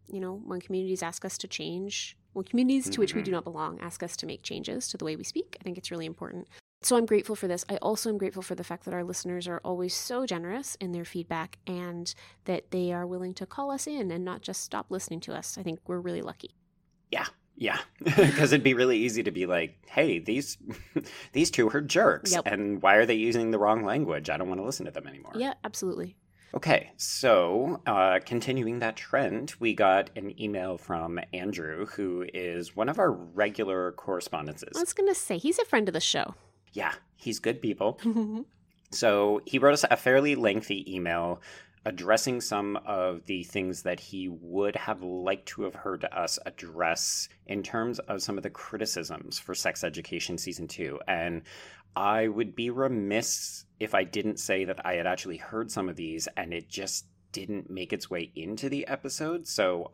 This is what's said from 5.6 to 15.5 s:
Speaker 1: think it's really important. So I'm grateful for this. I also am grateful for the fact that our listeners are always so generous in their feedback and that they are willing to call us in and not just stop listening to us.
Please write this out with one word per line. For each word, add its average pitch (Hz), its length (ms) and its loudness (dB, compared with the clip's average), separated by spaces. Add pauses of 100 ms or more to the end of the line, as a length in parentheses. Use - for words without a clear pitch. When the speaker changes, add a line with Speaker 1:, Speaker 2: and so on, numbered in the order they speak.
Speaker 1:
think 180 160 -8
it's - 100 -10
really 165 160 -8
important. 170 420 -10 (360)
So 247 120 4
I'm 233 120 6
grateful 214 280 4
for 196 120 -4
this. 180 220 -2
I 196 80 -4
also 220 320 0
am 214 100 0
grateful 190 240 -4
for - 120 -6
the 175 80 -8
fact 170 220 -10
that 180 80 -6
our 180 100 -2
listeners 180 440 -6
are 170 160 -4
always 180 320 -2
so 254 320 -2
generous 190 480 -4
in 185 160 -6
their 170 140 -4
feedback 170 600 -6
and 175 480 -6 (320)
that - 260 -2
they 180 200 0
are 175 160 -2
willing 180 280 -6
to 190 120 -10
call 277 240 -6
us 277 160 -4
in 254 240 -2
and 175 140 -4
not 180 160 -8
just 190 200 -8
stop - 300 -6
listening 180 300 -6
to - 140 -10
us. - 220 -8